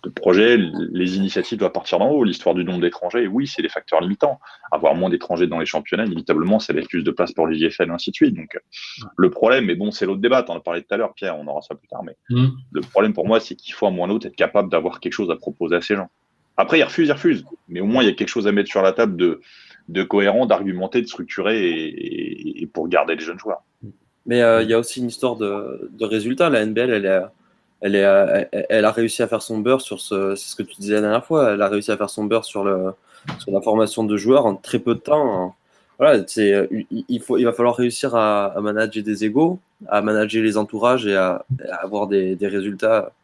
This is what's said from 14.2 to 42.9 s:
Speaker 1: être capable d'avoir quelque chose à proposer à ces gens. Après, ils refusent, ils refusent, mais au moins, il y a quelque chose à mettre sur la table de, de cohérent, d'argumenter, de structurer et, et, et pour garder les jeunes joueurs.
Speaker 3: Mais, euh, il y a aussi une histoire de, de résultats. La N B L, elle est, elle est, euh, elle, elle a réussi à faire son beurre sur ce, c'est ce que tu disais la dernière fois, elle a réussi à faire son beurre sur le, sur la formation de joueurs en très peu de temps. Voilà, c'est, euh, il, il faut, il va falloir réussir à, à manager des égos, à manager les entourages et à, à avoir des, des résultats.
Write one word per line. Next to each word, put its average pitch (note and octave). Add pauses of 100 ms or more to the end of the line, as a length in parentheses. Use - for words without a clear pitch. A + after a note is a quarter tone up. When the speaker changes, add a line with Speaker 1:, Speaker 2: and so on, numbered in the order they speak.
Speaker 1:
être -
capable G2
d'avoir E2+
quelque -
chose F#2+
à D#2
proposer E2+
à F2
ces G#2
gens. F#2+ (460)
Après, D#3+
ils -
refusent, D#3+
ils D3
refusent, C#3+ (240)
mais F2
au F#2+
moins, B2
il A2+
y G2
a -
quelque G2+
chose G#2
à G2+
mettre G2+
sur G2
la F#2+
table G#2
de, E2+ (480)
de F#2+
cohérent, G2+
d'argumenter, F#2+
de A2
structurer G2+
et, D#2+
et, -
et D#2+
pour E2
garder E2
les D#2
jeunes F2
joueurs. F#2+ (640)
Speaker 3:
Mais, A#2+
euh, A2+
il A2
y A2+
a A#2
aussi A#2+
une B2
histoire A#2
de, G2+
de A2
résultats. A#2
La A2+
N G#2+
B A2
L, B2
elle G#2
est, F#2+ (600)
elle G2+
est, G2
euh, G2
elle, -
elle G#2+
a A2
réussi A2+
à -
faire A2
son A2+
beurre B2+
sur G#2
ce, G2
c'est -
ce -
que -
tu -
disais G2+
la G#2+
dernière G#2+
fois, C3+
elle G2+
a G2
réussi G2+
à G#2
faire G2+
son G#2+
beurre A2
sur G2+
le, F#2+ (480)
sur -
la G2
formation A2
de G#2
joueurs A#2+
en G2+
très -
peu A#2
de -
temps. A2 (420)
Voilà, C3+
c'est, G#2
euh, G2+
il, -
il A#2+
faut, B2
il B2+
va A#2
falloir A#2+
réussir A#2+
à, G#2+
à G2
manager G#2
des G#2
égos, D#3 (300)
à G#2
manager G#2+
les G#2+
entourages A2+
et G2+
à, F#2 (240)
à F2
avoir G2+
des, F#2+
des G2
résultats. G2+ (140)